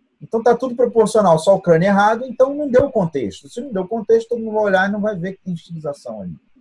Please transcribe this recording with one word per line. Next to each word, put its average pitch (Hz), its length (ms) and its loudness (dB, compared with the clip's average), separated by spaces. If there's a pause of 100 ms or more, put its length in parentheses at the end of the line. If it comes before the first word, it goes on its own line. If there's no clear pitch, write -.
(200)
Então 220 220 -6
tá 240 140 4
tudo 247 180 -6
proporcional, 208 640 2
só 196 160 4
o 190 60 -2
crânio 170 260 4
errado, 208 380 2
então 262 300 0
não 294 160 -4
deu 262 200 2
contexto. 139 560 -4
Se 185 140 -14
não 277 100 -12
deu 185 160 -6
contexto, 226 440 0
todo 233 80 -4
mundo 220 160 -8
vai 214 100 0
olhar 190 240 2
e 202 40 -2
não 208 80 -4
vai 214 140 -2
ver 185 200 -8
que - 100 -20
tem 190 80 -8
estilização 147 720 -12
ali. 87 120 -12 (260)